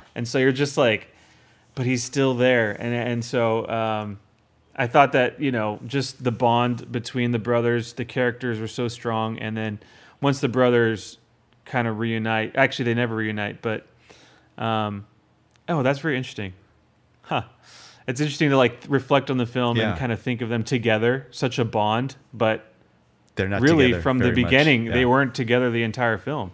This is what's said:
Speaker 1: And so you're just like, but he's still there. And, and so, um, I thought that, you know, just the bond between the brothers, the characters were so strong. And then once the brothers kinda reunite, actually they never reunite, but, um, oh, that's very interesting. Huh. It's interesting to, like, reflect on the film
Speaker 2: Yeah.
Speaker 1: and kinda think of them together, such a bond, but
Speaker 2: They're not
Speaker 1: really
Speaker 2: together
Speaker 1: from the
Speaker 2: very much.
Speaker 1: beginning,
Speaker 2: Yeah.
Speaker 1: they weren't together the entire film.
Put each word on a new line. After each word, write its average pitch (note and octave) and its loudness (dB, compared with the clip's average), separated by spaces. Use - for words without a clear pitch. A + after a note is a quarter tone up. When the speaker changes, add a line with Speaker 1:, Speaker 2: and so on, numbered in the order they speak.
Speaker 1:
And A#2+ -6
so C3+ -2
you're C3 4
just C3+ -2
like, A#2 0
but B2+ -4
he's B2 0
still C3+ 0
there. B2 4
And, A#2+ -6
and A#2 -4
so, A2+ 0
um, G#2+ -4
I B2+ -2
thought C3+ 6
that, C3 0
you C#3+ -2
know, G#2+ -2
just B2+ -4
the B2 0
bond A#2+ 0
between A#2+ -4
the A#2 0
brothers, A#2+ 0
the A#2+ -6
characters A#2+ -4
were A2 -6
so A#2+ -4
strong. A2+ -4
And A2 -8
then A2 -6
once C#3 2
the C3+ 0
brothers A#2 2
kinda A#2 -2
reunite, A2 -2
actually C3+ 0
they A#2 2
never A#2 -2
reunite, G#2+ -4
but, A2 -4
um, G#2+ -4
oh, D#3 0
that's C3+ 2
very D3 -2
interesting. G#2+ -8
Huh. C3+ -4
It's B2 -6
interesting D3+ 0
to, C#3 4
like, A#2+ 4
reflect C#3 2
on C3 0
the B2 0
film A#2+ 0
Speaker 2:
Yeah. A2 2
Speaker 1:
and - -6
kinda A#2 -2
think B2 -6
of A2+ -6
them A#2 -2
together, A#2 0
such B2+ -4
a B2 2
bond, A2 0
but A2 0
Speaker 2:
They're F#2+ 0
not G2+ 0
Speaker 1:
really D3 6
Speaker 2:
together F2+ 0
Speaker 1:
from B2+ 0
the B2 2
Speaker 2:
very B2 2
much. - 0
Speaker 1:
beginning, C3+ 4
Speaker 2:
Yeah. A2+ -4
Speaker 1:
they B2 2
weren't B2+ 2
together B2 2
the A#2 0
entire A2+ 0
film. C3 -6